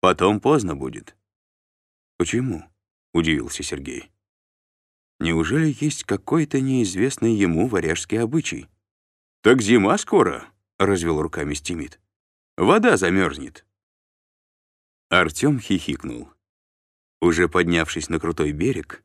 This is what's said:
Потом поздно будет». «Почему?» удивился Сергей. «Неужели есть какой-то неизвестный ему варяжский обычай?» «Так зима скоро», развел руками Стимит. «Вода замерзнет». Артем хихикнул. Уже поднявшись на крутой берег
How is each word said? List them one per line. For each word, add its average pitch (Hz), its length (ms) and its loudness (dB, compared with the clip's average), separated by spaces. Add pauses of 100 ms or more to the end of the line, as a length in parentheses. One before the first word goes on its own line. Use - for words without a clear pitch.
Потом 92 400 2
поздно 123 360 0
будет». 62 400 -12 (1000)
«Почему?» 110 480 -2 (480)
удивился 80 500 -2
Сергей. 67 480 -12 (1080)
«Неужели 101 600 0
есть 147 240 -4
какой-то 147 560 -2
неизвестный 117 760 0
ему 92 320 2
варяжский 92 540 -2
обычай?» 117 480 -4 (760)
«Так 127 180 6
зима 110 380 4
скоро», 90 480 2 (320)
развел 85 420 0
руками 76 340 -6
Стимит. - 460 -10 (560)
«Вода 190 400 4
замерзнет». 87 720 -2 (1400)
Артем 92 480 2
хихикнул. 67 720 -6 (880)
Уже 85 280 2
поднявшись 85 600 0
на 82 120 -4
крутой 80 320 -4
берег 82 520 -6